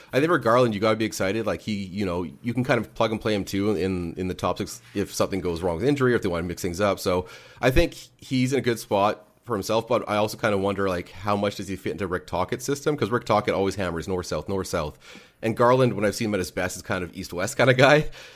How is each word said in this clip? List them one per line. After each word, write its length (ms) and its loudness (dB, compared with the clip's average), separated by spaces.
I 60 0
think 120 2
for 80 4
Garland, 360 4
you 60 -4
gotta 160 2
be 80 0
excited. 420 -2
Like, 140 -2
he, 240 -4
you 200 -4
know, 200 -2
you 100 -4
can 120 -2
kind 160 2
of 140 -8
plug 180 0
and 80 -2
play 140 0
him 100 -2
too 320 0
in, 380 -2
in 140 -4
the 60 -4
top 240 -2
six 220 -8
if 200 -4
something 260 0
goes 220 -4
wrong 140 0
with 80 -4
injury 300 2
or 20 4
if 60 0
they 60 -2
wanna 180 -2
mix 160 -6
things 180 -4
up. 180 2
So 280 0
I 100 4
think 260 4
he's 360 0
in 60 2
a 40 0
good 160 0
spot 480 0
for 100 -4
himself, 340 0
but 200 0
I 80 0
also 220 0
kinda 180 2
wonder, 320 0
like, 220 -2
how 260 -2
much 200 0
does 120 -8
he 80 -4
fit 160 -6
into 140 -4
Rick 200 -4
Tocchet's 380 -2
system? 320 -2
'Cause 140 -2
Rick 140 0
Tocchet 300 2
always 200 0
hammers 340 -4
north-south, 400 -4
north-south. 500 -4
And 140 0
Garland, 380 4
when 100 -2
I've 100 0
seen 140 -2
him 60 0
at 40 0
his 120 -4
best, 260 -4
is 60 -14
kind 200 -4
of 140 -10
east-west 400 -6
kinda 180 6
guy. 360 6